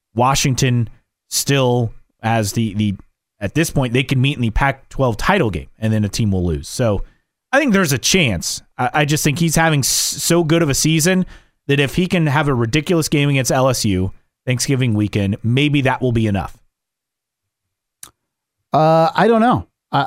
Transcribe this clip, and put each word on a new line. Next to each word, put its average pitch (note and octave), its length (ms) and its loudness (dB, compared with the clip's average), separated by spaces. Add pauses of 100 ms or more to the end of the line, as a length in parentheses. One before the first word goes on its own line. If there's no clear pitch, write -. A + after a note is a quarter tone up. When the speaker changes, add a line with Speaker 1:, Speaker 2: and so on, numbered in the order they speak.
(160)
Speaker 1:
Washington B2 760 0 (400)
still B2 640 0 (300)
has A2 300 -2
the, A2 220 -2
the, G#2 200 -2 (440)
at - 160 -6
this D#3 160 0
point, B2+ 220 -2
they C3+ 100 2
can C3 180 0
meet C#3 140 0
in B2 60 -6
the A2+ 100 0
Pac-twelve C3 680 -2
title F3+ 320 0
game, E2 180 -8 (120)
and A2 120 -2
then G#2+ 140 0
a G2+ 40 -4
team G#2+ 220 -2
will F#2 140 0
lose. D2+ 240 -4
So G#2+ 340 -2 (480)
I C4+ 80 2
think C#4+ 140 2
there's F#3+ 180 2
a C3+ 60 0
chance. B2 640 -2 (160)
I, B2+ 160 -2
I D#3 120 2
just D3 180 -2
think C#3+ 160 0
he's E3 160 0
having D#3+ 240 2
s-, B2 80 -2
so - 560 0
good E3 180 2
of D#3 80 0
a C3+ 40 0
season D#3+ 520 2 (420)
that C#3+ 120 2
if C#3 160 0
he F3+ 120 0
can F3 180 2
have D3 220 0
a C#3+ 60 2
ridiculous C#3+ 560 0
game C#3+ 200 2
against C3+ 220 0
L C3+ 180 2
S B2 160 -2
U F#2+ 260 0 (340)
Thanksgiving B2+ 480 0
weekend, G#2 500 0
maybe C#3 380 2
that B2+ 200 0
will B2+ 120 0
be A2+ 120 0
enough. G2 320 -4 (2250)
Speaker 2:
Uh, D#3+ 440 4
I F#3+ 120 4
don't A3+ 140 4
know. A3 260 2 (240)
I, C#3 160 0